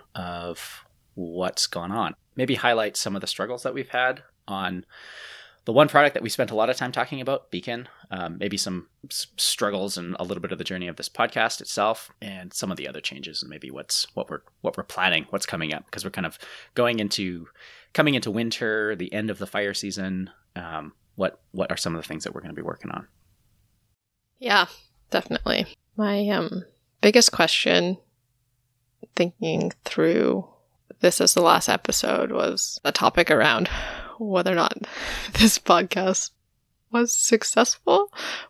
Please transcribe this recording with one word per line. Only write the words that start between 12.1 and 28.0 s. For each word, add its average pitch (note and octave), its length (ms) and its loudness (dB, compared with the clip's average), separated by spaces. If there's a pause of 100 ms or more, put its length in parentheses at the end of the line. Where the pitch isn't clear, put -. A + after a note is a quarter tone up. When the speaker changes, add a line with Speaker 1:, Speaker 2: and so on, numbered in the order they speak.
Speaker 1:
and F#2+ 320 -14
some G2 180 -6
of D#2 60 -6
the C#2 100 -10
other D2 140 -12
changes, C#2+ 420 -10
and C2 60 -14
maybe D2 200 -14
what's, - 460 -4
what - 140 -4
we're, - 140 -10 (180)
what E2+ 160 -2
we're - 60 -8
planning, F2+ 460 0
what's G2+ 160 -4
coming D#2+ 280 -4
up, - 180 -10
'cause F2+ 140 -10
we're F#2+ 40 -6
kind F#2 160 -6
of - 140 -10 (340)
going A#2+ 260 2
into, F#2 480 -4 (440)
coming D3+ 240 4
into A2+ 160 -2
winter, A2 640 -2
the F2+ 160 -8
end G#2+ 180 -4
of G2 100 -6
the G2+ 60 -6
fire G2+ 280 -2
season. F#2+ 560 -4 (260)
Um, D#2+ 380 -8 (220)
what, - 260 -2 (100)
what F#2 180 -4
are F#2 60 -2
some - 180 -2
of D#2+ 80 -4
the - 60 -14
things D#2+ 160 -8
that - 100 -8
we're - 60 -10
gonna D#2+ 140 -12
be - 80 -10
working - 300 -8
on? - 140 -8 (1300)
Speaker 2:
Yeah, G3+ 280 4 (420)
definitely. - 580 0 (300)
My, G3+ 320 2
um, F3+ 340 -2 (380)
biggest G#3+ 320 8
question, F3 640 4 (1200)